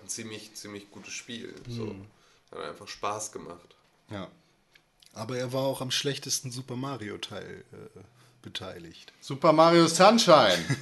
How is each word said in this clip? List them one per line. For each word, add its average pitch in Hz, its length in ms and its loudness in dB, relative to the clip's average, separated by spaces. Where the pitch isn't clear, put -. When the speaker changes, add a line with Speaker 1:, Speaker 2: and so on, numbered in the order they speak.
Speaker 1:
ein - 60 -20
ziemlich, 107 480 -14
ziemlich 104 340 -16
gutes 98 240 -18
Spiel. - 400 -14
So. 117 160 -10
Speaker 2:
Mhm. 98 200 -14
Speaker 1:
Hat - 100 -16
einfach 82 260 -14
Spaß 104 440 -10
gemacht. 82 440 -18
Speaker 3:
Ja. 98 180 -12
Speaker 2:
Aber 113 240 -10
er 127 160 -6
war 131 100 -4
auch 135 180 -4
am 131 100 -8
schlechtesten 135 600 -6
Super 127 240 -12
Mario 117 440 -8
Teil, 92 520 -14
äh, - 280 -20
beteiligt. 87 800 -16
Speaker 3:
Super 151 320 2
Mario 165 340 8
Sunshine. 165 720 8
Speaker 2:
<laughs> 85 80 -4